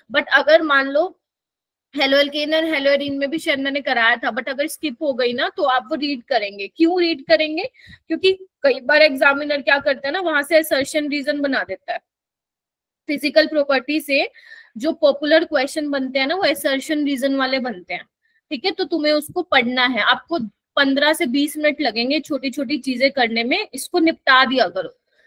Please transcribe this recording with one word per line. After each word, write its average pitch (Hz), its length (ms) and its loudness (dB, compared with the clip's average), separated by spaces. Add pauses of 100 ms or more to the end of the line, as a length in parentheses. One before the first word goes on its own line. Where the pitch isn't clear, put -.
(120)
but 285 160 0
अगर 285 340 6
मान 277 260 2
लो 311 280 0 (800)
haloalkane 285 600 0
and 320 200 2
haloarine 277 440 0
में 277 120 -4
भी 320 80 -4
शायद 302 200 -2
मैंने 269 220 -4
कराया 240 360 2
था, 262 140 -4
but 254 180 -6
अगर 277 180 -4
skip 311 360 -8
हो 294 120 0
गई 247 180 0
ना, 285 160 -2
तो 370 140 -6
आप 254 280 2
वो 311 40 -2
read 285 280 -4
करेंगे। 202 460 -4
क्यों 339 320 2
read 330 260 -2
करेंगे? 311 440 0 (380)
क्योंकि 330 240 2 (300)
कई 262 180 2
बार 294 220 4
examiner 285 600 2
क्या 285 160 2
करता 277 300 -2
है 285 40 -4
ना, 370 80 -4
वहां 311 220 0
से 320 140 2
असर्शन 302 540 0
reason 285 300 -4
बना 269 220 -2
देता 185 300 -8
है। - 60 -6 (1080)
Physical 294 400 0
property 294 540 0
से 311 300 0 (480)
जो 294 140 0
popular 302 520 4
question 294 460 -2
बनते 269 280 -4
हैं 269 80 0
ना, 311 80 -2
वो 381 80 -2
assertion 285 600 -2
reason 277 320 -2
वाले 262 220 -2
बनते 190 360 -8
हैं, 156 100 -12 (460)
ठीक 294 140 -6
है। 381 60 0
तो 370 140 -4
तुम्हें 302 280 0
उसको 302 300 -2
पढ़ना 254 440 2
है, 247 140 -2
आपको 254 380 0 (380)
पन्द्रह 277 360 2
से 320 140 -2
बीस 285 300 -2
मिनट 302 240 -2
लगेंगे 247 400 -2
छोटी 269 300 -6
छोटी 277 280 -4
चीजें 262 320 0
करने 233 340 -2
में, 349 300 -2
इसको 302 240 -4
निपटा 294 460 4
दिया 247 240 2
करो। 170 280 -8 (300)